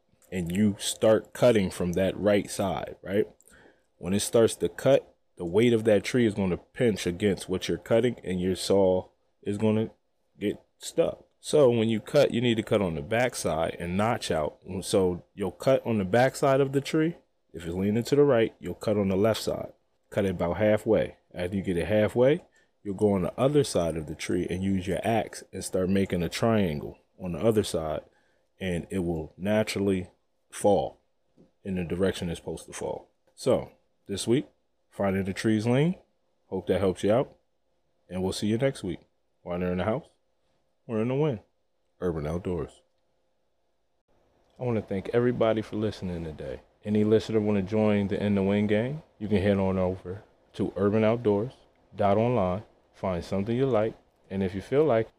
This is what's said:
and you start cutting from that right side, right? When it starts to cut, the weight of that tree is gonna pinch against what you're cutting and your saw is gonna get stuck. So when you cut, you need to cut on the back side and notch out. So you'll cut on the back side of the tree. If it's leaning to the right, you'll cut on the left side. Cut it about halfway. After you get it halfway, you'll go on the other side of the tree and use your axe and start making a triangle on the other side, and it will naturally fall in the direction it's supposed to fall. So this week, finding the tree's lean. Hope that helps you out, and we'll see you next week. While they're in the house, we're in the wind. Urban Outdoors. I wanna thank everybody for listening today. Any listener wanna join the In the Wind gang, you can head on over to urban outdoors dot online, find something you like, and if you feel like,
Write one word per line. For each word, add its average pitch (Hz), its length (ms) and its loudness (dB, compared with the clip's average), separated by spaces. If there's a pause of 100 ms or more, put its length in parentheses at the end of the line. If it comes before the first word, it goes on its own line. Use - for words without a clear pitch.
(320)
and - 180 -6
you 107 300 2
start - 520 2
cutting 110 380 4
from 90 220 -4
that 92 260 0
right 101 320 2
side, 87 500 -6
right? 101 280 -2 (680)
When 90 140 -6
it 101 80 0
starts 113 360 4
to 87 120 -2
cut, - 460 0 (240)
the 87 80 -8
weight 110 260 4
of 110 120 2
that 101 180 4
tree 120 240 0
is 101 80 0
gonna 92 220 0
pinch - 500 -2
against 92 420 -2
what 92 200 -4
you're 85 100 -2
cutting 117 460 0
and 90 160 -4
your 90 160 0
saw 95 500 2 (340)
is 104 160 -4
gonna 110 340 0 (480)
get 95 220 -4 (180)
stuck. - 460 -4 (160)
So 143 300 4
when 113 180 2
you 113 100 0
cut, - 320 2
you 117 120 0
need 120 160 2
to 107 40 0
cut 104 200 0
on 87 120 -2
the 76 60 -6
back 113 340 -2
side 80 460 -2
and 87 160 -4
notch 110 340 -2
out. 78 280 -2 (240)
So 92 420 0 (100)
you'll 95 160 -4
cut 135 360 0
on 117 100 0
the 101 80 0
back 120 320 2
side 139 240 2
of 139 120 0
the 139 100 0
tree. 160 340 -2 (380)
If 82 100 -14
it's 85 100 -6
leaning 104 280 0
to 139 140 0
the 143 60 8
right, 120 380 4
you'll - 140 -8
cut 104 240 -2
on 98 100 2
the 95 80 0
left 107 240 2
side. - 320 -6 (380)
Cut 101 160 0
it 95 60 0
about 90 260 -2
halfway. 107 580 2 (160)
After 90 240 -6
you 95 60 -2
get 87 160 -2
it 80 80 0
halfway, 113 560 2 (400)
you'll 98 140 -8
go 101 180 4
on 92 80 2
the 82 160 -2
other 143 260 2
side 82 320 -2
of 78 100 -8
the 82 80 -10
tree 92 360 -4
and 90 120 -4
use 95 240 -2
your 92 160 -2
axe 110 400 -2 (120)
and 95 100 -10
start 92 240 -2
making 95 340 0
a 82 60 -2
triangle 101 680 0 (200)
on 92 140 -8
the 78 60 -6
other 107 240 2
side, 78 400 -4 (580)
and 87 300 -4
it 98 80 -4
will 85 400 -4
naturally 98 720 0 (400)
fall 87 500 0 (640)
in 95 120 -6
the 90 80 -4
direction 87 440 -2
it's 82 120 -6
supposed - 260 -12
to - 80 -18
fall. - 340 -10 (260)
So 90 360 -2 (360)
this 95 200 -6
week, 123 220 0 (420)
finding 98 340 -2
the 95 80 -4
tree's 110 340 0
lean. 143 280 2 (540)
Hope 95 180 -8
that 92 140 0
helps 95 240 0
you 101 100 4
out, 131 200 0 (760)
and 92 120 -6
we'll 92 120 -2
see 107 140 -4
you 113 100 0
next 135 260 -4
week. 87 160 -8 (400)
While 90 200 -6
they're 90 120 -2
in 90 60 -2
the 90 60 -2
house, 113 240 -4 (800)
we're 110 140 -2
in 120 60 -2
the 131 80 -2
wind. 143 240 -2 (600)
Urban 80 280 -4
Outdoors. 87 420 -4 (1900)
I - 20 -8
wanna 117 180 0
thank 95 320 -6
everybody 120 480 2
for - 140 -8
listening 95 480 -4
today. 73 380 -10 (240)
Any 104 180 2
listener 107 380 2
wanna 104 220 2
join 104 440 2
the 98 180 -2
In 104 120 2
the 98 80 2
Wind 104 240 2
gang, 120 340 -2 (160)
you 107 80 -8
can 98 160 2
head 101 160 4
on 95 200 0
over 92 440 -4 (300)
to - 240 -4
urban 101 260 2
outdoors 110 520 2 (420)
dot 98 200 2
online, 110 460 0 (320)
find 87 300 -4
something 101 320 -2
you 131 100 0
like, 113 280 0 (360)
and 98 140 -2
if 95 100 -2
you 95 60 -6
feel 143 240 0
like, 113 240 2 (100)